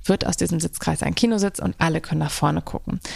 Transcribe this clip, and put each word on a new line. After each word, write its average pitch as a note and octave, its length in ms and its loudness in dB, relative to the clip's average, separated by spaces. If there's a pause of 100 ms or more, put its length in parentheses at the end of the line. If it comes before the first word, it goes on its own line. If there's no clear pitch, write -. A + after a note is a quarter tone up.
wird - 220 2
aus F3+ 100 0
diesem - 220 0
Sitzkreis - 420 -2
ein D#3 140 0
Kinositz G#3 440 2
und - 200 -2
alle E3 220 2
können - 180 -2
nach D3+ 120 0
vorne D#3 300 2
gucken. - 380 -6 (160)